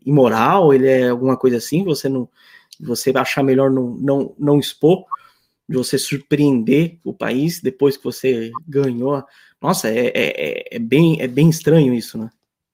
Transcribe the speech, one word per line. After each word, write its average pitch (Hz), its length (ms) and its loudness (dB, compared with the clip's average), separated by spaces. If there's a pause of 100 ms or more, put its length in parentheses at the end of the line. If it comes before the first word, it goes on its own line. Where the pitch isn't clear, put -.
imoral, 139 680 4
ele 131 140 4
é 127 220 2
alguma 127 280 -2
coisa 123 220 0
assim, 160 260 -4
você 147 240 -4
não, 127 200 -4 (520)
você 120 340 -2
achar 131 280 0
melhor 135 280 2
não, 127 260 -2
não, 139 420 -2
não 147 200 2
expor, 156 460 0 (640)
de 135 80 -6
você 127 220 -2
surpreender 143 1080 0
o - 80 -8
país 131 480 -4
depois 135 380 0
que - 60 -16
você 120 460 -4 (160)
ganhou. 135 560 -2 (380)
Nossa, 143 300 -2
é, 120 160 0
é, - 80 -4
é, - 640 -6
é - 20 -8
bem, 139 420 2
é 127 80 -4
bem 143 220 2
estranho 151 420 2
isso, 113 240 -6
né? 113 140 -10 (440)